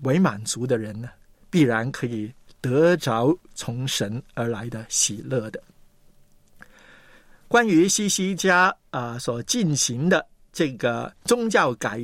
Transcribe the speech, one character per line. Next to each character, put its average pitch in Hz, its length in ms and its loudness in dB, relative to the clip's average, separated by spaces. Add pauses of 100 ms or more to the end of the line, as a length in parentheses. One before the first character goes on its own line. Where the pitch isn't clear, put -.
为 131 140 2
满 123 280 2
足 117 200 -6
的 127 120 2
人 107 240 -8
呢， 123 80 -12 (400)
必 170 140 4
然 117 280 2
可 131 160 -6
以 113 260 -6 (280)
得 156 340 4
着 131 420 0 (160)
从 127 320 -8
神 113 380 -4 (120)
而 120 120 -2
来 117 220 -6
的 110 180 -10
喜 110 400 0
乐 117 240 -2
的。 - 100 -12 (1900)
关 233 180 4
于 185 220 6
西 208 180 0
西 190 260 -2
家， 185 400 4 (180)
啊， 120 280 -6
所 120 240 -4
进 185 320 0
行 131 340 0
的 170 160 2 (260)
这 151 220 0
个 117 380 -4 (140)
宗 240 220 2
教 190 280 4
改 110 280 -6